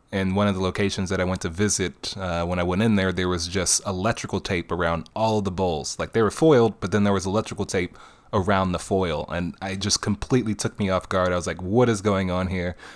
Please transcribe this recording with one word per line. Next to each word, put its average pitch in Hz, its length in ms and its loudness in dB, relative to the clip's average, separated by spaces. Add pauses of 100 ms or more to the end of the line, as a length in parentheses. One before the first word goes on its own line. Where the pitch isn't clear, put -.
(100)
in 95 240 0
one 104 140 2
of 98 80 0
the 92 60 -4
locations 95 480 -2
that 92 100 0
I 90 40 2
went 92 180 -2
to 92 60 -4
visit, 95 680 -2
uh, 87 280 -2
when 90 140 -2
I 87 60 0
went 90 180 0
in 113 140 4
there, 95 160 2
there 90 160 0
was 87 180 -2
just 87 400 0
electrical 101 540 -2
tape 87 320 -4
around 85 420 -2
all 110 280 0
the 95 100 -2
bowls. 87 440 -2
Like, 80 160 -6
they 113 100 2
were 101 100 2
foiled, 123 480 6
but 95 100 -4
then 104 140 4
there 101 80 4
was 95 120 0
electrical 104 400 -2
tape 90 320 -2 (340)
around 95 420 2
the 87 60 -2
foil, 87 520 0
and 87 320 -4
I 95 120 -6
just 98 280 -2
completely 107 520 0
took - 240 -6
me 98 120 0
off 92 180 0
guard. 92 240 2
I 90 40 2
was 85 100 -2
like, 90 160 -6
"What 113 260 4
is 107 140 0
going 95 280 2
on 92 180 0
here?" 90 280 -4 (200)